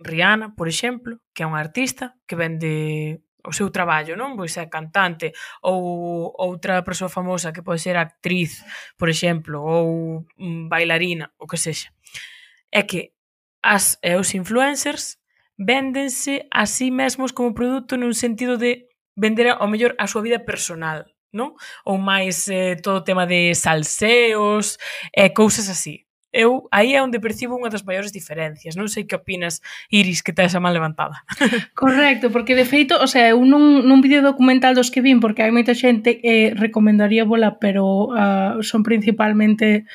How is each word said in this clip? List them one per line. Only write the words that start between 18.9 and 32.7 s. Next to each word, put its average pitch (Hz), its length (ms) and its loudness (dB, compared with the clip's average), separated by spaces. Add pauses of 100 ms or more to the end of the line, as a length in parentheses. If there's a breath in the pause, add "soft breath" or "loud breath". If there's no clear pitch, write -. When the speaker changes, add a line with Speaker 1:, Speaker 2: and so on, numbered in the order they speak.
Speaker 1:
vender 220 400 0
ao - 160 -2
mellor 220 320 0
a 208 80 -2
súa 208 160 -4
vida 233 240 -4
personal, 160 640 -8 (240)
non? 254 240 -8 (240 loud breath)
Ou 196 160 -2
máis, 190 480 -2
eh, 185 320 -2
todo 190 240 -2
o - 20 -20
tema 185 220 0
de 175 320 2
salseos 208 1200 0 (320 loud breath)
e 196 240 4
cousas 214 320 2
así, 165 400 -10 (260)
eu 247 400 2
aí 247 240 4
é - 20 2
onde 240 220 -2
percibo 226 320 -6
unha 247 160 -6
das 202 160 -8
maiores 190 240 -6
diferencias. 160 640 -10
Non 208 160 -6
sei 208 160 -8
que 208 80 -8
opinas, 180 480 -8 (320 loud breath)
Iris, 190 320 2
que 175 80 -4
tes 180 240 2
a - 20 -2
man 175 140 2
levantada. 156 560 -4
<laughs> 233 480 -2
Speaker 2:
Correcto, 262 560 4
porque 240 240 2
de 254 80 6
feito, 285 320 2